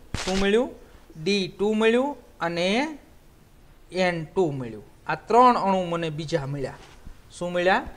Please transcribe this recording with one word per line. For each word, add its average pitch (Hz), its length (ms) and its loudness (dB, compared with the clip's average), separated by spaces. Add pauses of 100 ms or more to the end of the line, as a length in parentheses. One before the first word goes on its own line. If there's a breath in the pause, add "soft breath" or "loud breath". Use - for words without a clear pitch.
(160)
શું 185 220 -4
મળ્યું? 208 300 2 (440 soft breath)
ડી 190 360 -2
ટુ 208 260 -2
મળ્યું 233 420 2 (220)
અને 170 300 -2 (1300)
એન 175 300 -2
ટુ 180 260 0
મળ્યું. 117 320 -10 (180)
આ - 140 -4
ત્રણ 240 400 6
અણુ 190 300 0
મને 170 240 -2
બીજા 151 360 -4
મળ્યા. 139 340 -8 (500)
શું 180 220 -8
મળ્યા? 180 320 2 (120)